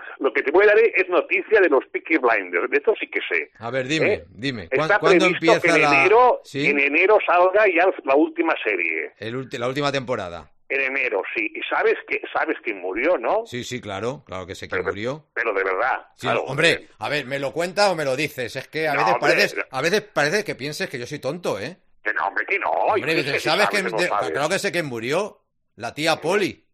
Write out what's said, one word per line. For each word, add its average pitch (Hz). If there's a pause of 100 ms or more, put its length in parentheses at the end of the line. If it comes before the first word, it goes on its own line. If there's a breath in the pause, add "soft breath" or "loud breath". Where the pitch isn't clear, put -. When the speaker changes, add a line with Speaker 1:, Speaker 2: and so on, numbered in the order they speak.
(180 loud breath)
Speaker 1:
Lo 135
que 139
te -
voy 180
a -
dar 214
es 220
noticia 180
de 180
los 131
Peaky -
Blinders, 104
de 131
esto 214
sí 160
que 95 (100)
sé. 80
Speaker 2:
A 113
ver, 131
dime, 156
Speaker 1:
¿Eh? -
Speaker 2:
dime. 107
¿Cuán-, 139
Speaker 1:
Está 202
Speaker 2:
cuándo 170
Speaker 1:
previsto 170
Speaker 2:
empieza 160
Speaker 1:
que 175
en 165
Speaker 2:
la 147
Speaker 1:
enero, 214
Speaker 2:
¿Sí? 139
Speaker 1:
en 143
enero 170
salga 185
ya 175 (180)
la 135
última 160
serie. 82
Speaker 2:
El 113
ulti-, 131
la 120
última 143
temporada. 107 (200)
Speaker 1:
En 135
enero, 131 (120)
sí. 107
¿Y 110
sabes 190 (120)
que, - (100)
sabes 151
quién 104
murió, 120
no? 175
Speaker 2:
Sí, 123
sí, 123
claro, 107
claro 92
que 90
sé 92
quién -
Speaker 1:
Pero, 98
Speaker 2:
murió. 120
Speaker 1:
pero 113
de 95
verdad, 98
Speaker 2:
Sí, -
Speaker 1:
claro. 107
Speaker 2:
hombre, 143 (100)
a 107
ver, 143
¿me 135
lo 139
cuentas 185
o 170
me 156
lo 131
dices? 131
Es 131
que 156
a 151
Speaker 1:
No, 135
Speaker 2:
veces 113
Speaker 1:
hombre, 143
Speaker 2:
parece, 185
Speaker 1:
pero -
Speaker 2:
a 131
veces 180
parece 170
que 147
pienses 147
que 131
yo 120
soy 147
tonto, 165
¿eh? 131 (260)
Speaker 1:
Que 104
no, 78
hombre, -
que 196
no. 101
Speaker 2:
Hombre, 131
Speaker 1:
¿Y 131 (100)
qué -
Speaker 2:
dices, 143
Speaker 1:
sé 131
si -
Speaker 2:
¿sabes 180
Speaker 1:
sabes 202
Speaker 2:
quién 185
Speaker 1:
o -
no 190
Speaker 2:
de-? 180
Speaker 1:
sabes? 104
Speaker 2:
Claro 147
que 190
sé 196
quién 165
murió. 139 (360)
La 113
tía 156
Poli. 175 (120)